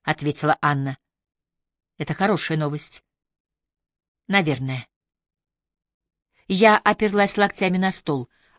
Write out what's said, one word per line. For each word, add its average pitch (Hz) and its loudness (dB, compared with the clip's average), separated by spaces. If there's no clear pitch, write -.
ответила 147 -2
Анна. 139 -2
«Это 147 -6
хорошая 190 -2
новость». 147 -6
«Наверное». 135 -2
Я 208 6
оперлась 208 2
локтями 196 0
на 190 0
стол. 139 -4